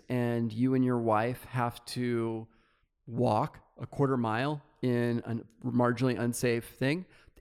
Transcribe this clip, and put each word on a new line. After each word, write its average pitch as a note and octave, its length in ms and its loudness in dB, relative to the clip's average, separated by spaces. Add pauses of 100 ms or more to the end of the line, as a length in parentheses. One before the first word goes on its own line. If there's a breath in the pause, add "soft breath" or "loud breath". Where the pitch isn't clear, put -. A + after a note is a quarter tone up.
and A#2+ 420 0
you B2 220 2
and C3 100 4
your B2 140 2
wife A#2 520 0
have A#2+ 360 -4
to A#2 600 -2 (580)
walk A#2+ 540 0 (200)
a A2+ 60 -8
quarter C3+ 320 0
mile B2 460 -2 (180)
in A#2+ 460 0
a - 400 -8
marginally A#2+ 520 2
unsafe A#2+ 460 0
thing, D3+ 400 -2 (360 soft breath)